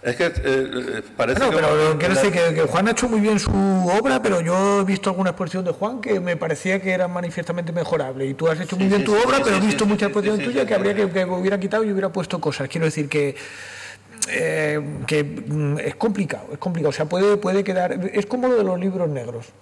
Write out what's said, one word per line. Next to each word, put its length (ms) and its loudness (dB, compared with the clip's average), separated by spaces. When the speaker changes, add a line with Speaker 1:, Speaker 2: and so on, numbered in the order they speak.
Speaker 1:
es 140 -2
que, 100 2
eh, 60 2
eh, 560 0
parece 220 2
Speaker 2:
No, 60 2
no, 60 2
Speaker 1:
que 60 2
Speaker 2:
pero 100 4
Speaker 1:
la, 80 2
Speaker 2:
quiero 160 2
Speaker 1:
la 60 4
Speaker 2:
decir 180 4
que, 160 4
que 60 2
Juan 260 2
ha 40 2
hecho 180 0
muy 100 2
bien 180 4
su 140 0
obra, 220 2
pero 180 2
yo 400 2
he 60 2
visto 240 0
alguna 220 0
exposición 340 -4
de 80 -2
Juan 260 -4
que 220 0
me 160 -2
parecía 440 -2
que 120 -2
era 160 2
manifiestamente 640 -4
mejorable. 540 -2
Y 60 -2
tú 140 -2
has 140 0
hecho 160 -4
Speaker 1:
Sí, 40 0
Speaker 2:
muy 60 4
bien 140 4
Speaker 1:
sí, 60 0
Speaker 2:
tu 60 4
Speaker 1:
sí, 120 4
Speaker 2:
obra, 140 4
Speaker 1:
sí, 40 0
Speaker 2:
pero 140 2
he 20 2
Speaker 1:
sí, 80 2
Speaker 2:
visto 160 2
Speaker 1:
sí, 60 4
Speaker 2:
muchas 100 2
Speaker 1:
sí, 60 0
Speaker 2:
exposiciones 340 0
Speaker 1:
sí, 60 -2
Speaker 2:
tuyas 180 0
Speaker 1:
sí, 60 -2
Speaker 2:
que 40 2
habría 200 2
Speaker 1:
sí. 80 0
Speaker 2:
que, 100 2
que 140 0
hubiera 340 0
quitado 240 0
y 80 0
hubiera 180 0
puesto 320 -4
cosas. 280 -4
Quiero 160 -2
decir 240 -2
que, 260 0
eh, 500 -2
que, 180 0
mm, 560 -4
es 160 -4
complicado, 560 -2
es 60 -10
complicado. 320 -2
O 40 -4
sea, 120 -2
puede, 320 2
puede 260 0
quedar, 300 0
es 140 0
como 220 -2
lo 80 4
de 80 4
los 160 0
libros 280 -2
negros 400 -6